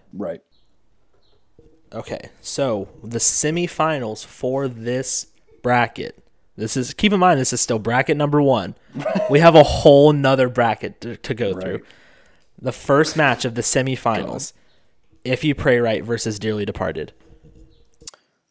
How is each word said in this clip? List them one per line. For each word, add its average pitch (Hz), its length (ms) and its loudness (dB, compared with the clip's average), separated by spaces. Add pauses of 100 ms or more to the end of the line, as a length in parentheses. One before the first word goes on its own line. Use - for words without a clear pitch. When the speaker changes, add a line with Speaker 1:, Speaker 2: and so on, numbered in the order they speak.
(140)
Speaker 1:
Right. 87 280 -10 (1500)
Speaker 2:
Okay, - 360 -12 (120)
so 110 480 -4 (120)
the 117 160 -10
semifinals 156 1080 -2
for 135 420 -6
this 123 600 -6 (360)
bracket. - 580 -2 (360)
This 110 180 -6
is, 123 180 -4
keep 208 200 2
in 202 60 0
mind, 180 200 4
this 127 140 -2
is 120 80 -2
still 113 180 -2
bracket 123 380 0
number 147 240 2
one. 110 340 0 (280)
Speaker 1:
<laughs> - 260 -2
Speaker 2:
We 143 100 4
have 170 160 8
a 151 80 12
whole 147 500 8
nother 135 360 2
bracket 113 520 -2
to, 117 160 -12
to - 160 -8
go 107 200 -4
Speaker 1:
Right. 90 100 -8
Speaker 2:
through. 92 200 -8 (800)
The 127 100 -6
first 147 440 0
match 139 300 2
of 117 100 -6
the 120 60 -2
semifinals, 127 640 -2
Speaker 1:
Go - 80 -12
on. - 80 -10 (840)
Speaker 2:
If 127 200 -4
You 151 120 0
Pray 123 240 2
Right 113 240 -2
versus 110 360 -6
Dearly 107 260 -4
Departed. 87 480 -8 (1400)